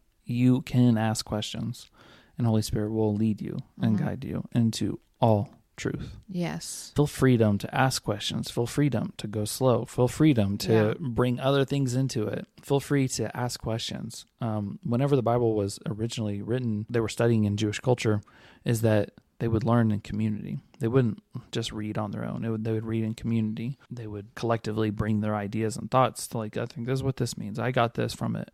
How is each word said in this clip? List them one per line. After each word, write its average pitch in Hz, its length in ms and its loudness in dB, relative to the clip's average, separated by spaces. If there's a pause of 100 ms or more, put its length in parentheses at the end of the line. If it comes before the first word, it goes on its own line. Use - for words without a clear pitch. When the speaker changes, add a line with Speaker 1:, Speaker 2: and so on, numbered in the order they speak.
(240)
Speaker 1:
you 127 380 4
can 123 360 6
ask 110 260 0
questions, - 640 -6 (480)
and 120 100 0
Holy 110 160 4
Spirit 107 300 -2
will 110 220 2
lead 107 260 2
you - 180 -6 (220)
and 110 160 4
Speaker 2:
Mm-hmm. - 100 0
Speaker 1:
guide - 180 -6
you - 280 -6
into 113 480 0 (200)
all 107 300 4 (260)
truth. - 400 -6 (120)
Speaker 2:
Yes. 170 680 -8
Speaker 1:
Feel 147 100 4
freedom 113 520 4
to - 160 -10
ask 131 280 0
questions. - 480 -4
Feel 117 160 -2
freedom 127 500 0
to - 120 -8
go 104 160 -2
slow. 123 400 2
Feel 123 240 2
freedom 117 500 4
to - 140 0
Speaker 2:
Yeah. 110 260 4
Speaker 1:
bring 123 400 0
other 135 260 2
things 135 300 0
into 127 320 -2
it. 107 200 -6 (140)
Feel 139 200 2
free 139 280 2
to - 280 -4
ask 120 240 -4
questions. - 680 -6 (140)
Um, 107 420 -4
whenever 135 340 2
the 123 60 4
Bible 117 320 2
was 101 320 -2
originally 107 560 -4
written, 113 480 -2
they 120 100 0
were 110 80 0
studying 117 360 2
in 104 120 2
Jewish 104 240 0
culture, 113 400 2 (440)
is 113 180 0
that 107 300 2 (260)
they 117 80 -2
would 113 160 2
learn 113 300 4
in 104 80 -2
community. 104 580 -4 (220)
They 113 80 0
wouldn't 120 340 2 (280)
just 113 220 -6
read 107 260 -6
on 104 140 -4
their 110 120 -6
own. 117 200 -6
It 113 60 -2
would, 110 140 -4
they 113 80 -2
would 113 140 -2
read 113 180 -2
in 110 100 -2
community. 113 640 -2 (120)
They 120 160 -10
would 104 300 -12
collectively 110 540 -2
bring 107 300 0
their 107 140 0
ideas 107 420 -4
and - 140 -8
thoughts 127 380 2
to, 123 100 -6
like, 107 180 -6
"I 113 100 -4
think 117 200 -10
this 131 80 -2
is 135 80 -2
what 135 140 -2
this 123 200 -4
means. 104 220 -8
I 120 140 -2
got 117 220 2
this 117 200 -4
from 117 220 -4
it." 110 180 -8